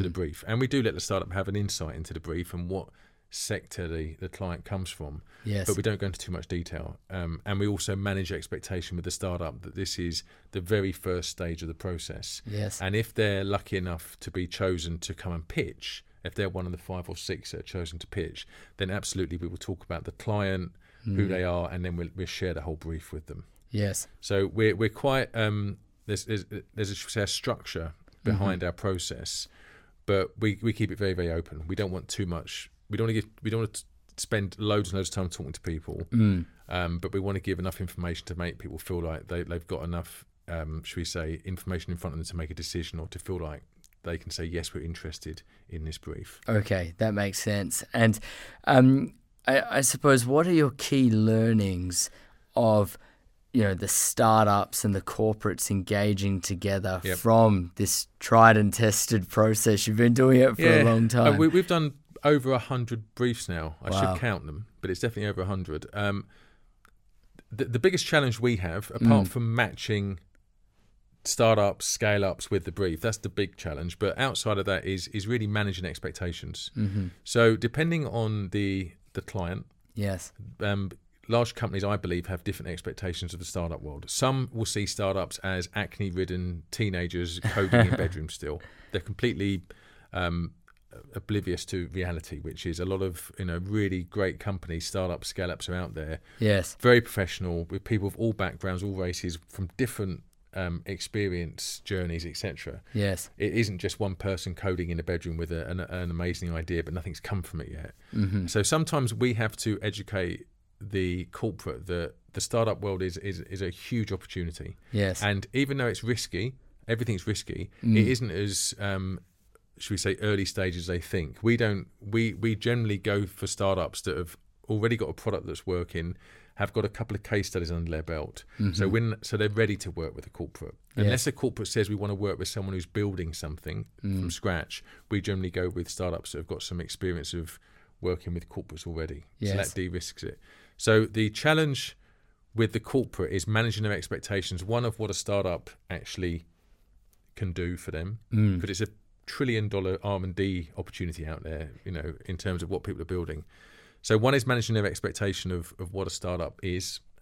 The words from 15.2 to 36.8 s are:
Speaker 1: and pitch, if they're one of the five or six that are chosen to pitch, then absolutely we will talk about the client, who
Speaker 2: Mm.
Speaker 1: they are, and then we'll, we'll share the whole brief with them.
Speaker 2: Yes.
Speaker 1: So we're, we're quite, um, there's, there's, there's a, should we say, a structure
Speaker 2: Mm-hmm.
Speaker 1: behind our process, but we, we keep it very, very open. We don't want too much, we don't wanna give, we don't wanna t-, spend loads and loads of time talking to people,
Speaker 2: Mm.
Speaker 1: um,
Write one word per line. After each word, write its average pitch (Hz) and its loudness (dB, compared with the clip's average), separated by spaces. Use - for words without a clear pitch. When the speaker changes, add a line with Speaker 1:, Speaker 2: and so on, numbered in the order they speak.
Speaker 1:
and 82 -6
pitch, - -6
if 87 -8
they're 98 -2
one 90 -6
of 87 -6
the 82 -8
five 90 -10
or - -10
six - -8
that 82 -10
are - -14
chosen 82 -8
to - -12
pitch, - -6
then 92 -2
absolutely 92 -2
we 85 -6
will 90 -8
talk - -8
about 85 -8
the - -8
client, 95 -2
who 98 2
Speaker 2:
Mm. 92 0
Speaker 1:
they 92 0
are, 87 0
and 90 -4
then 87 -4
we'll, 85 -4
we'll 95 -4
share 92 -4
the 80 -4
whole 78 -4
brief 80 -8
with 78 -10
them. - -12
Speaker 2:
Yes. 101 -2
Speaker 1:
So 98 2
we're, 107 4
we're 107 2
quite, 135 2
um, 104 0
there's, 101 -4
there's, 104 -2
there's 104 -2
a, 98 -6
should - -10
we - -10
say, 110 0
a 98 0
structure - -4
Speaker 2:
Mm-hmm. 110 4
Speaker 1:
behind 92 0
our 87 -2
process, - -4
but 95 2
we, 104 0
we 113 2
keep 101 0
it - -6
very, 98 0
very 87 0
open. 82 -4
We 92 -4
don't 101 -2
want 92 -8
too - -2
much, - -6
we 104 -4
don't 113 2
wanna 113 0
give, 110 0
we 110 -2
don't 113 0
wanna 107 -2
t-, - -12
spend 101 -2
loads 104 2
and 95 -2
loads 95 0
of - -8
time 92 0
talking 80 -8
to - -12
people, 78 -6
Speaker 2:
Mm. 101 6
Speaker 1:
um, 87 -2